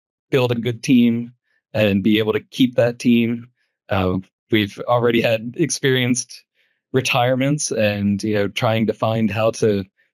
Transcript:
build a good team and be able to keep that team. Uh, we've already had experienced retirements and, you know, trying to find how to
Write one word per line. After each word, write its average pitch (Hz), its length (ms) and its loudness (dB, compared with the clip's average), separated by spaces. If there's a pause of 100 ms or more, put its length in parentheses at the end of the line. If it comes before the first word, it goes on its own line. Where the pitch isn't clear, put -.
(300)
build 123 220 0
a 123 40 -2
good 117 280 -6
team 120 500 2 (400)
and 101 300 2
be 107 160 2
able 107 140 0
to 110 80 -4
keep - 340 -2
that 120 240 0
team. 117 480 0 (400)
Uh, 92 300 0 (340)
we've 107 280 0
already 117 420 0
had 117 340 -2
experienced 127 880 -2 (480)
retirements 131 800 0
and, 101 520 0
you 107 120 -2
know, 101 120 0
trying 110 380 -2
to 104 80 0
find 110 380 -2
how 110 180 0
to 104 340 0 (300)